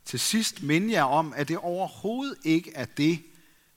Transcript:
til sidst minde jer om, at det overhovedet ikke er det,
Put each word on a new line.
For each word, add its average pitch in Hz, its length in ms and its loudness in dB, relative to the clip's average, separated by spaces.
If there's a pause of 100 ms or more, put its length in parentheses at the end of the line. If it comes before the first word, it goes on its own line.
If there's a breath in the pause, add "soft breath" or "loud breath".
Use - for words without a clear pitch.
til - 160 -6
sidst - 420 -2
minde 170 300 2
jer 170 100 4
om, 143 300 2
at 143 160 -4
det 165 100 -2
overhovedet 190 840 -4
ikke 160 300 2
er 127 100 -6
det, 156 400 0 (520 soft breath)